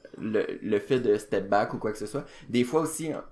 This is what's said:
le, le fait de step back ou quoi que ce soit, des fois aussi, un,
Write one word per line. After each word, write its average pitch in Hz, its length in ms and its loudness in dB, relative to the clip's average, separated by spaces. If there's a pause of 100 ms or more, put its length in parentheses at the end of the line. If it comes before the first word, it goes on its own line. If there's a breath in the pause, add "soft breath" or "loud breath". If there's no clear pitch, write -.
(180)
le, 107 280 0 (160)
le 104 180 2
fait 127 220 2
de 107 160 6
step 98 320 -2
back 104 240 2
ou 117 60 -6
quoi 110 120 -2
que - 60 -10
ce 107 80 -8
soit, 139 180 -6 (240 loud breath)
des 120 160 4
fois 151 180 2
aussi, 160 300 -4
un, - 200 -8